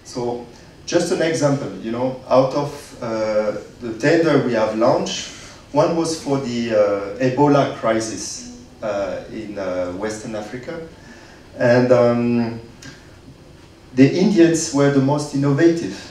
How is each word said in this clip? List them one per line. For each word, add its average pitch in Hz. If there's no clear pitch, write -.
So 120
just 175
an 165
example, 147
you 113
know, 127
out 131
of, -
uh, 107
the 113
tender 151
we 120
have 110
launched, -
one 170
was 160
for 139
the, 117
uh, 101
Ebola 139
crisis, -
uh, 101
in, 101
uh, 90
Western 107
Africa. 127
And, 123
um, 120
the 135
Indians 165
were 139
the 139
most 143
innovative. 143